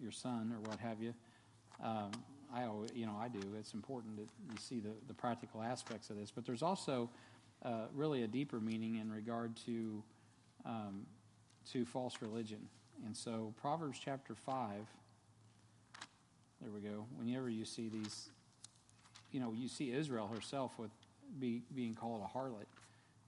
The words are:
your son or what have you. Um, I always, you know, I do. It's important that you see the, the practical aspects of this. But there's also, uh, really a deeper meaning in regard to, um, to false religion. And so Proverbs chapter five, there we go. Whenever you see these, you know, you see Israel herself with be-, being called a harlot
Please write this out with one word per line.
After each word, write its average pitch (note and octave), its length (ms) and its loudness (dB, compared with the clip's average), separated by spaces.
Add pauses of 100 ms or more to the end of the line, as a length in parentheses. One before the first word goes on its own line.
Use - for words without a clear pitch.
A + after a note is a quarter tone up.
your A2 120 -4
son A#2 420 0
or G#2+ 60 -2 (100)
what G#2 80 -2
have A2+ 240 0
you. A#2 100 2 (720)
Um, A2 300 2 (420)
I B2 80 2
always, A2 320 0
you A2+ 120 2
know, G#2 140 0
I A#2+ 60 2
do. A#2 140 0 (180)
It's G#2+ 160 -6
important A2 440 -4
that G#2+ 100 -4 (200)
you A2 120 -4
see B2 180 -2
the, G#2 120 0 (180)
the G#2+ 60 -6
practical A#2 480 0
aspects A#2 480 -2
of G#2 60 -2
this. G#2 140 -2
But A#2 160 -4
there's B2 160 0
also, C#3 480 4 (540)
uh, A#2 280 2
really C#3+ 300 4
a A2 60 4
deeper B2+ 320 2
meaning A2+ 380 4
in A2 120 0
regard A2+ 460 0 (100)
to, A2+ 340 2 (640)
um, G#2 420 -2 (640)
to B2 120 6
false B2 360 0
religion. A2 480 -2 (360)
And G#2+ 120 -2
so A2 440 0
Proverbs D3 400 2
chapter C3 360 -2
five, A2 500 0 (1700)
there A2+ 100 -6
we G#2 120 -4
go. G#2 240 -2 (100)
Whenever B2 340 4
you A2 140 2
see A2+ 240 -2
these, G#2+ 400 -2 (1040)
you C3+ 80 2
know, A#2 120 2
you A#2+ 140 2
see C3 240 0
Israel B2 380 4
herself A#2 500 0
with G#2+ 140 -4 (480)
be-, A#2+ 220 4 (120)
being A#2 220 2
called A2+ 260 0
a G2 160 -2
harlot B2+ 280 -2 (600)